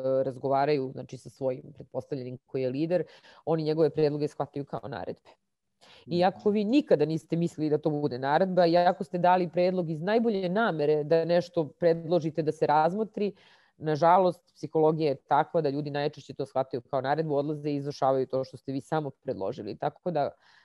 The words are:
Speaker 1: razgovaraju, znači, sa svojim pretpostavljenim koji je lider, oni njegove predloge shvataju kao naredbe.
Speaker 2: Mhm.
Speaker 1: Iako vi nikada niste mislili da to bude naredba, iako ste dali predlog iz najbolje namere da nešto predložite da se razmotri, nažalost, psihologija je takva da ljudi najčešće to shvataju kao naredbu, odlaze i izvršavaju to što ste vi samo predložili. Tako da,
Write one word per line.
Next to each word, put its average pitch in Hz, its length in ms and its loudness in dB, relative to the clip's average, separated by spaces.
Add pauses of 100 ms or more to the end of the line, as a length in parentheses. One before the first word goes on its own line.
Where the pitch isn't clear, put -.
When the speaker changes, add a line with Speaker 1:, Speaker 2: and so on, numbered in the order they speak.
(240)
Speaker 1:
razgovaraju, 135 720 0
znači, 131 240 -14
sa 120 120 -18
svojim 131 460 -6
pretpostavljenim 127 720 -10
koji 135 160 -6
je 127 80 0
lider, 160 340 -2 (420)
oni 160 180 0
njegove 156 260 2
predloge 147 380 0
shvataju 143 380 -8
kao - 220 -10
naredbe. - 420 -10 (720)
Speaker 2:
Mhm. - 120 -10
Speaker 1:
Iako 185 360 2
vi 208 140 2
nikada 196 420 2
niste 156 300 -4
mislili 156 340 -2
da 147 80 2
to 156 120 0
bude 147 300 -2
naredba, 170 460 2
iako 175 380 4
ste 180 140 -8
dali 180 320 4
predlog 180 400 0
iz 156 120 -6
najbolje 202 480 0
namere 156 540 0
da 165 220 2
nešto 170 420 0
predložite 165 720 0
da 151 100 0
se 151 160 -2
razmotri, 185 640 0 (440)
nažalost, 170 800 2
psihologija 156 540 2
je 135 60 0
takva 156 460 0
da 147 80 0
ljudi 147 200 -4
najčešće 143 440 -6
to 139 120 -6
shvataju 135 360 -4
kao 135 200 -4
naredbu, 147 340 -2
odlaze 147 340 -2
i 147 60 -2
izvršavaju 135 520 0
to 131 160 -4
što 131 140 -14
ste - 140 -12
vi 135 100 -6
samo 156 280 -4
predložili. 101 680 -8
Tako 151 340 -6
da, 143 180 -2 (360)